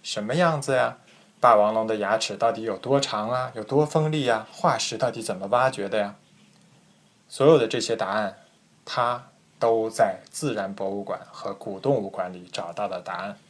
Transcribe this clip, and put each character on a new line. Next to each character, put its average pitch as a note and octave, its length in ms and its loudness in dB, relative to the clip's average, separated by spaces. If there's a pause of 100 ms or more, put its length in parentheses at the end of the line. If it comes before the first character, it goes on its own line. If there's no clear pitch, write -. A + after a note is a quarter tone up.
什 - 200 -6
么 A2+ 120 -4
样 D#3+ 260 2
子 C3 160 0
呀？ A#2+ 220 0 (420)
霸 A#2 160 8
王 G#2 160 6
龙 A2 140 0
的 A2 100 0
牙 G#2 220 0
齿 G2+ 180 -4
到 A2+ 160 2
底 A2 120 -6
有 G2+ 120 -4
多 C3+ 240 2
长 A2 300 -4
啊？ B2+ 240 -4
有 G#2+ 100 -8
多 D3 220 4
锋 D#3 260 2
利 C#3+ 160 0
啊？ A2 240 0
化 C#3+ 240 2
石 A2 220 -4
到 B2 120 0
底 A2+ 120 -10
怎 G#2 120 -6
么 F#2+ 120 -8
挖 B2 240 4
掘 G2+ 180 -6
的 G#2 80 -2
呀？ G2+ 200 -2 (1080)
所 - 200 0
有 D#3 120 10
的 A2+ 80 2
这 A#2 140 -2
些 A2+ 160 -2
答 F#2+ 140 -4
案， G#2 260 -4 (480)
他 B2 460 -4 (280)
都 A2+ 300 2
在 A2 320 0 (100)
自 C#3+ 240 -4
然 G2 200 -6
博 G2 140 -6
物 G2+ 140 -4
馆 G2 300 -8
和 G2+ 220 -10
古 F#2+ 260 -10
动 C#3 160 2
物 G2+ 120 -4
馆 F#2 240 -6
里 F2+ 200 -16
找 F2 200 -8
到 G#2 140 -6
了 F#2 140 -8
答 F2+ 140 -10
案。 G2+ 240 -10 (120)